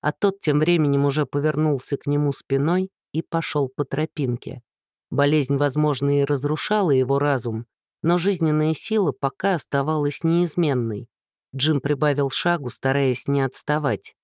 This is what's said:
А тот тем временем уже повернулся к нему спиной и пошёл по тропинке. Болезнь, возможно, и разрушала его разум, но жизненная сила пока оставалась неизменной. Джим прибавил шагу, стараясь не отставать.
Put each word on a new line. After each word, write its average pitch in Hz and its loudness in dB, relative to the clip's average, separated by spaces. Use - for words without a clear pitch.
А 147 -2
тот 196 -2
тем 147 0
временем 147 2
уже 143 0
повернулся 147 -2
к - -8
нему 147 0
спиной 165 0
и 156 -2
пошёл - -2
по 147 -6
тропинке. 135 -4
Болезнь, 143 2
возможно, 143 2
и - 2
разрушала 147 0
его 131 2
разум, 123 -2
но 175 2
жизненная 156 2
сила 196 0
пока 180 -2
оставалась 147 -2
неизменной. 151 0
Джим 143 0
прибавил 143 0
шагу, 156 -2
стараясь 135 0
не 139 2
отставать. 135 -2